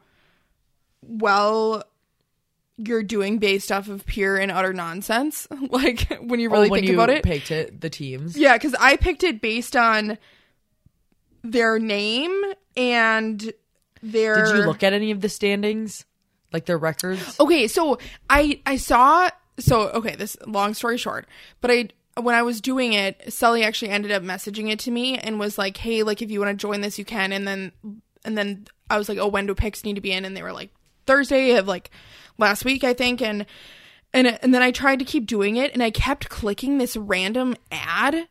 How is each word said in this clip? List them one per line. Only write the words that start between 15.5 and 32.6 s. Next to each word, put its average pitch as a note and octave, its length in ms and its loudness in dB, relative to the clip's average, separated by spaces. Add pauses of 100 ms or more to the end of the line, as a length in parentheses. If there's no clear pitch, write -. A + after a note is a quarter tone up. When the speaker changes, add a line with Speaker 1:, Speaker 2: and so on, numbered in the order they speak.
Speaker 2:
Like, E3 120 -4
their F3 120 0
records? F3+ 640 -4
Speaker 1:
Okay, D4 280 4
so D4+ 300 0 (320)
I, D4 360 2
I C#4 120 0
saw, D4+ 520 6 (300)
so, A3+ 300 2
okay, A3 260 -4
this, - 300 -10
long G#3 300 -2
story A#3+ 240 -2
short, - 280 -8 (340)
but B3 100 0
I, A#3+ 180 2 (320)
when A#3+ 140 0
I A#3 80 4
was A#3+ 180 -4
doing B3+ 320 0
it, G3 400 -4
Sully A#3 300 4
actually A3 260 -2
ended G3+ 220 -2
up G3 120 0
messaging G#3 480 -8
it G#3+ 80 -2
to B3 120 -6
me B3 260 -2
and A3 220 -6
was G#3 180 -4
like, G3 200 -4
"Hey, A3+ 260 -2
like, G#3+ 180 -2
if A3 80 -8
you G#3 100 -4
wanna G3+ 140 -2
join G3+ 280 -4
this, G3+ 180 -6
you G3+ 60 -12
can." G3 260 -4
And G3 160 -4
then, F#3+ 240 -8 (520)
and A3 140 -6
then G3+ 300 -6 (220)
I A3 80 0
was G#3 120 -4
like, G#3 80 -6
"Oh, F#3+ 100 0
when G3 200 -2
do G3 80 -4
picks G#3+ 280 -4
need G#3 120 -6
to G3+ 60 -8
be G3 100 -4
in?" F#3 140 -4
And F#3+ 120 -12
they E3+ 60 -12
were F#3 100 -10
like, - 160 -14 (360)
"Thursday C4 500 4
of, G3 120 4
like, F#3 240 -6 (460)
last D4 280 2